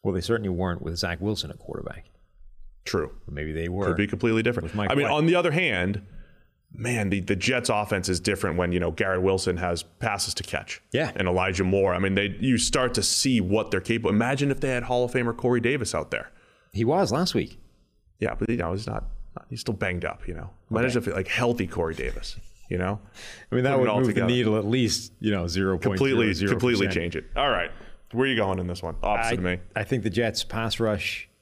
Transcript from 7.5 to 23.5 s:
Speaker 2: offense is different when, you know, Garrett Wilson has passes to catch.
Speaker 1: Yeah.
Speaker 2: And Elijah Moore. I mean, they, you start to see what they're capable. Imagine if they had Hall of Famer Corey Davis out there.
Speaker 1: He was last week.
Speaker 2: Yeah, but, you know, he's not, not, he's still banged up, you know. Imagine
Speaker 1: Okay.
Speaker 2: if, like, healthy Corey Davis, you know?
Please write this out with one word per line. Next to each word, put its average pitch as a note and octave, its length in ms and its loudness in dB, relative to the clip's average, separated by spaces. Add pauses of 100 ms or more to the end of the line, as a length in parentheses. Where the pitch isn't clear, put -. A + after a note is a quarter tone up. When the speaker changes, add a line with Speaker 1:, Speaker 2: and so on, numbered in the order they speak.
Speaker 2:
offense G#2 400 0
is F2 100 0
different F#2 380 0
when, F2 160 2
you F2+ 60 2
know, E2+ 120 0
Garrett F#2 320 0
Wilson F#2 340 2
has F2 240 -2
passes - 540 -4
to - 80 -6
catch. - 480 -6
Speaker 1:
Yeah. C#3+ 240 0
Speaker 2:
And F#2 120 0
Elijah F2+ 360 2
Moore. F#2+ 320 4
I F2+ 40 -2
mean, G2 140 2
they, G2+ 260 0
you B2 200 2
start B2+ 340 0
to G#2+ 80 0
see B2 400 2
what G2+ 300 0
they're F#2+ 100 2
capable. G#2+ 300 0
Imagine C3 400 2
if C3 80 -2
they C3+ 100 0
had B2 140 0
Hall B2 200 2
of B2 80 -2
Famer A#2+ 240 0
Corey A#2+ 260 2
Davis A#2+ 340 0
out D2+ 160 -2
there. - 180 -4 (440)
Speaker 1:
He A2 100 0
was D3 280 4
last E3 240 0
week. - 240 -2 (600)
Speaker 2:
Yeah, - 140 -2
but, A2 160 -2
you A#2 80 0
know, E2+ 140 -2
he's G#2 160 -4
not, G#2+ 160 -6 (320)
not, - 120 -14
he's A#2 140 -10
still A2+ 140 -2
banged F2+ 280 -2
up, - 240 -6
you F2+ 60 -8
know. E2 160 -10 (220)
Imagine A#2+ 320 2
Speaker 1:
Okay. F#2+ 80 -2
Speaker 2:
if, D2 40 -4
like, F#2+ 120 -2
healthy A#2+ 400 0
Corey E2 260 -2
Davis, B1 420 -6 (380)
you F2+ 60 -2
know? G2 200 -2 (520)